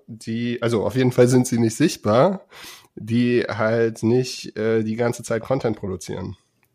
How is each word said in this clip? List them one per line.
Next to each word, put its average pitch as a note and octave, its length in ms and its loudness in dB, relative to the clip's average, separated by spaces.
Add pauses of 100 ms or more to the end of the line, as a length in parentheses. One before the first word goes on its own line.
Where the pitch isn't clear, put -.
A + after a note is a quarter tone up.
die, A#2 560 -6
also A2+ 240 0
auf G#2 100 -4
jeden B2+ 160 2
Fall B2 160 6
sind B2 200 4
sie A#2+ 100 0
nicht A2+ 180 2
sichtbar, D3 720 2 (480)
die A#2+ 480 0
halt A2 600 0
nicht, B2 540 0
äh, A2+ 280 0
die A2 120 -4
ganze A#2 260 -2
Zeit A2+ 200 -4
Content G#2+ 340 -2
produzieren. F#2+ 600 -10 (360)